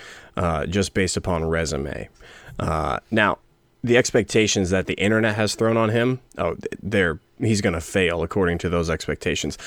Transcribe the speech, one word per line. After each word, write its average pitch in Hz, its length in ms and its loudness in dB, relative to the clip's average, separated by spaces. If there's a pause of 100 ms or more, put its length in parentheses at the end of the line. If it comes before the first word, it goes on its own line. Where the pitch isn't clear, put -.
(380)
uh, 78 280 0
just 92 280 -2
based 95 240 0
upon 85 280 -2
resume. 76 640 -4 (480)
Uh, 78 420 -2 (120)
now, 107 260 4 (460)
the 117 120 2
expectations 107 760 2
that 92 160 0
the 98 80 -4
internet 110 400 2
has 107 200 0
thrown 113 220 2
on 113 120 2
him, 120 300 0 (180)
oh, 85 180 -2
th-, - 120 -10 (160)
they're, 92 360 0 (200)
he's 110 220 2
gonna 92 180 0
fail 85 440 0
according 85 340 0
to 92 100 -4
those 85 220 0
expectations. 78 760 -4